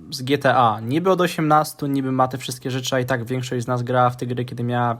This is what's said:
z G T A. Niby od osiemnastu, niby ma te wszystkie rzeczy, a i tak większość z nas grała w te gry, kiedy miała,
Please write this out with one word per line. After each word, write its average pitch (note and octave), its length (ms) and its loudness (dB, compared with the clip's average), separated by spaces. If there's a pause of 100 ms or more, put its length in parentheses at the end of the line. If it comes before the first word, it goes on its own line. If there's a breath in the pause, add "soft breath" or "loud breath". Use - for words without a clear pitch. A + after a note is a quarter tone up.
(120)
z - 100 -8
G B2+ 160 0
T C3 180 4
A. A2+ 240 4
Niby D3+ 320 0
od F3+ 100 2
osiemnastu, D#3 680 2
niby C3+ 240 0
ma C3 160 2
te C3 100 -6
wszystkie B2+ 340 -8
rzeczy, C3 240 -2
a C3 40 2
i B2 60 -2
tak B2 200 -2
większość B2 380 -4
z A#2+ 40 -14
nas B2 160 -2
grała B2 260 4
w B2 80 -8
te - 80 -6
gry, B2 200 -4
kiedy A#2+ 180 -8
miała, A#2+ 360 0